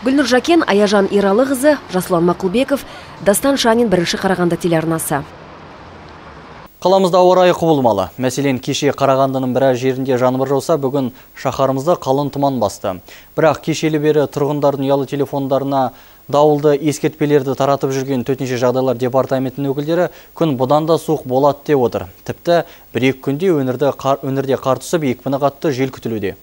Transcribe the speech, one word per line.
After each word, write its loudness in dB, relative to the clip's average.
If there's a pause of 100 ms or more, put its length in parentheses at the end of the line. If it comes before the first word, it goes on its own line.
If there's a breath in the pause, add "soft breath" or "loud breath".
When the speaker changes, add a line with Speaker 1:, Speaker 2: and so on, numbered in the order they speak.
Speaker 1:
Гүлнұр 2
Жакен, 4
Аяжан 4
Ералықызы, 2 (120)
Жасұлан 0
Мақұлбеков, 0 (400 loud breath)
Дастан 2
Шанин, 2
Бірінші 0
Қарағанды 0
телеарнасы. -2 (1600)
Speaker 2:
Қаламызда 4
ауа 6
райы 6
құбылмалы. 2 (100)
Мәселен, -2
кеше -2
Қарағандының 0
біраз 2
жерінде -2
жаңбыр 0
жауса, 0
бүгін -2 (320 loud breath)
шаһарымызды 0
қалың -2
тұман 0
басты. -4 (340 loud breath)
Бірақ 0
кешелі -2
бері 2
тұрғындардың -2
ұялы 0
телефондарына -2 (380 loud breath)
дауылды 4
ескертпелерді 0
таратып 0
жүрген -2
Төтенше -4
жағдайлар 0
департаментінің -2
өкілдері -2 (260 loud breath)
күн 0
бұдан 2
да 2
суық -4
болады 0
деп 2
отыр. -4 (180)
Тіпті 0 (320 loud breath)
бір-екі 0
күнде 0
өңірде -2
қар, -2
өңірде -2
қар -2
түсіп, -2
екпіні -4
қатты -2
жел -2
күтілуде. -6